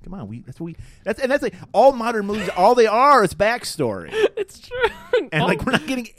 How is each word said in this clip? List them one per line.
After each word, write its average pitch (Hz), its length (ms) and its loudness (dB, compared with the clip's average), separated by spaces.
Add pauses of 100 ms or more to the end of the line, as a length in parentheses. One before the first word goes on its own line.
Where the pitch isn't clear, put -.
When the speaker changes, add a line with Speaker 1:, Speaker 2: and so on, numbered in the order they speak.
Speaker 1:
come - 100 -16
on. 135 160 -14
We, 117 140 -16
that's - 180 -18
what 165 60 -10
we, 165 80 -14 (280)
that's, 190 160 -6
and 262 100 -4
that's, 285 140 0
like, 214 120 -6 (180)
all 254 180 8
modern 226 340 -4
movies, 202 300 -6
all 196 180 6
they 233 140 4
are 247 360 4
is 180 100 -2
backstory. 143 800 -4
Speaker 2:
<laughs> 440 140 2 (100)
It's - 220 -10
true. 494 760 -4
Speaker 1:
And, 156 80 0
Speaker 2:
All 247 80 0
Speaker 1:
like, - 160 -4
we're 262 80 -2
not 311 140 -4
getting 247 200 -6 (120)